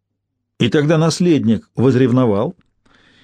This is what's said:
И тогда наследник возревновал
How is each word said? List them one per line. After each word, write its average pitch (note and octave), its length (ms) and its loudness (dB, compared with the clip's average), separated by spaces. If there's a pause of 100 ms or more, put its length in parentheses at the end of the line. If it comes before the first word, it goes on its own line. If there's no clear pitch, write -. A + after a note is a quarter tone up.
(580)
И B2+ 100 0
тогда D#3 300 0
наследник D3+ 760 0
возревновал B2 800 0 (680)